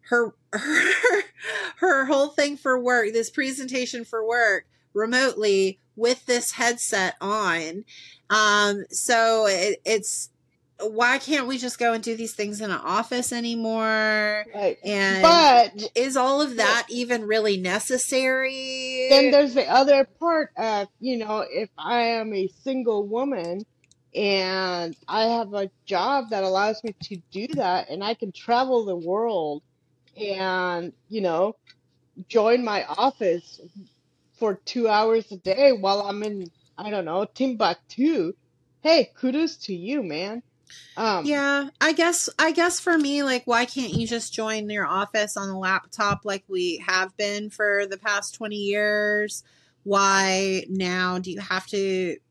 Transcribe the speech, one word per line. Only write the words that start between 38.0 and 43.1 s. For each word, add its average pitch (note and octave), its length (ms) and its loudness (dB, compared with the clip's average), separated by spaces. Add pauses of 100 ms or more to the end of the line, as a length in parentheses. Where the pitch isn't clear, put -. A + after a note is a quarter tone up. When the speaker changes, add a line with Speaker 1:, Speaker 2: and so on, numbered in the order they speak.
Speaker 2:
Hey, D#4 340 4
kudos D4 480 -2
to G3 100 -8
you, A3+ 300 -6
man. F#3 380 -8 (540)
Um, G#3 300 -2
Speaker 1:
Yeah, C#4 420 0 (120)
I D#4 120 4
guess, E4+ 360 0 (100)
I D#4+ 140 2
guess E4+ 280 2
for E4+ 180 2
me, C#4+ 240 0